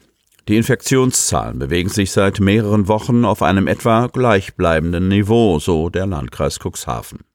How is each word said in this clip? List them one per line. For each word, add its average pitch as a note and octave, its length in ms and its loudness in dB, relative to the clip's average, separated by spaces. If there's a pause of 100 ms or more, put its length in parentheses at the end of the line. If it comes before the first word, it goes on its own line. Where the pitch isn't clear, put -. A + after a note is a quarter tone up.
(480)
Die G#2 80 2
Infektionszahlen A2+ 1040 0
bewegen E2+ 280 -2
sich G2 220 -2
seit G2 300 0
mehreren G#2 480 2
Wochen A#2 360 0
auf G#2 180 0
einem F#2+ 260 2
etwa A#2 400 0
gleichbleibenden F2+ 1000 0
Niveau, G2+ 540 2
so E2 280 0
der F2+ 180 -4
Landkreis C#2+ 520 -6
Cuxhaven. - 640 -10 (140)